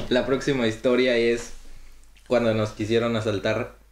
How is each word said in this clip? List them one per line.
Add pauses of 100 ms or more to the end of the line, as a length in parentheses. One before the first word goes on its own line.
<laughs>
la
próxima
historia
es (720)
cuando
nos
quisieron
asaltar (160)